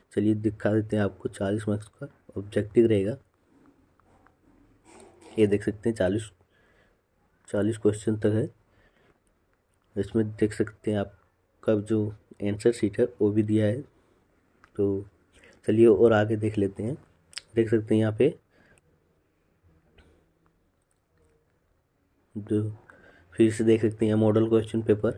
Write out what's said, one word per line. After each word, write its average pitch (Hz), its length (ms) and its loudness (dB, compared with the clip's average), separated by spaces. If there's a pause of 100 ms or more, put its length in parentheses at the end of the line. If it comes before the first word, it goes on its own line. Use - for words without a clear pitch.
(120)
चलिए, 104 220 0
दिखा 107 380 -2
देते 107 240 -2
हैं 104 60 2
आपको, - 260 -4
चालीस 104 400 -6
marks 107 200 -4
का - 180 -18 (300)
objective 104 500 2
रहेगा। 107 300 0 (2250)
ये 107 100 4
देख 101 180 0
सकते 104 240 -4
हैं 113 80 -2
चालीस, 101 320 -2 (1200)
चालीस 107 300 -2
question 107 400 -2
तक 107 160 0
है। 127 140 -2 (1500)
इसमें 110 340 -2
देख 107 220 -2
सकते - 380 -6
हैं 104 80 -2
आपका - 840 -6
जो 107 260 -2 (340)
answer 107 300 0
sheet - 280 -4
है 120 60 2 (140)
वो 104 100 2
भी 107 120 0
दिया 107 240 0
है। 110 160 -4 (960)
तो 101 280 -2 (640)
चलिए 113 180 6
और 113 260 6
आगे 110 260 2
देख 107 200 -6
लेते 98 240 -4
हैं। 127 140 -8 (580)
देख 110 160 0
सकते 110 240 0
हैं 110 60 4
यहाँ 110 180 0
पे 147 140 2 (4000)
जो 104 360 -4 (640)
फिर 113 180 4
से 110 120 -4
देख 110 180 4
सकते 110 240 0
हैं 107 80 2
मॉडल 110 340 4
question 113 340 0
paper 110 360 0